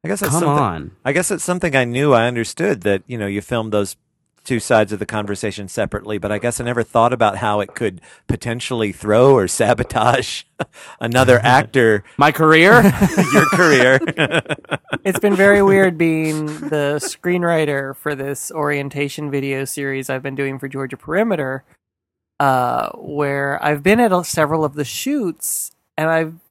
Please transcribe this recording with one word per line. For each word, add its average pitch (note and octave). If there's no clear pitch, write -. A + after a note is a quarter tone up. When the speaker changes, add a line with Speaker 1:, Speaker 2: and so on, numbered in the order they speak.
Speaker 1:
I D#3+
guess G3
that's D#3+
Speaker 2:
Come E3
Speaker 1:
something, D3
Speaker 2:
on. E2
Speaker 1:
I C3+
guess F3+
it's F3+
something F3+
I B2+
knew C3
I A#2
understood, A#2
that, G2
you B2
know, G#2+
you G2+
filmed A2
those G2+
two A#2+
sides G#2+
of G2
the G2
conversation G2+
separately, G#2
but G2+
I G#2
guess A#2+
I A#2+
never A#2+
thought A#2+
about G#2
how G#2
it -
could F#2
potentially A#2
throw A#2+
or G2
sabotage A#2+
<laughs> -
another B2
Speaker 2:
<laughs> G#2+
Speaker 1:
actor. A#2+
Speaker 2:
My D3
career? E3
Speaker 1:
<laughs> G3
Your G3
career. C3+
<laughs> D#3+
Speaker 3:
It's F#3+
been G3+
very G3+
weird G3
being D#3+
the D3+
screenwriter D#3
for D3+
this C3+
orientation C#3+
video C3+
series C3+
I've C3
been C#3
doing C3+
for C#3
Georgia C3+
Perimeter, D#3
uh, B2+
where C#3
I've D3
been G#3
at A3+
a, F3+
several D#3
of C#3
the D3
shoots, -
and D#3
I've D#3+